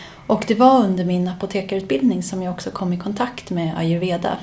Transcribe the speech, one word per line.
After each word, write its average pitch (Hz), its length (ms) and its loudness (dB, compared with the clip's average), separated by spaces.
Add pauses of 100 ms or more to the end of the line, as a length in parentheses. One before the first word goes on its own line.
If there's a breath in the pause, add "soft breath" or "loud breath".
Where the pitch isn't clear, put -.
(280 loud breath)
Och 170 200 0
det 220 80 2
var 254 280 8
under 185 220 0
min 180 220 0
apotekarutbildning 190 960 -2
som 185 200 -6
jag 180 100 -4
också - 180 -10
kom 180 220 -2
i 180 40 -2
kontakt 208 520 -6
med 170 280 -2
ayurveda. 170 640 0